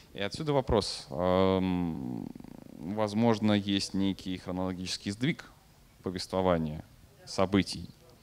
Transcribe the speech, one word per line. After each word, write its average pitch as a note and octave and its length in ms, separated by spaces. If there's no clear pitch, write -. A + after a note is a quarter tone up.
И - 60
отсюда C#3+ 320
вопрос. B2 580
Эм, F2+ 1200
возможно, G#2 800
есть G2 420
некий F#2+ 420
хронологический F#2 720
сдвиг A#2+ 400
повествования F2+ 800
событий. F#2 640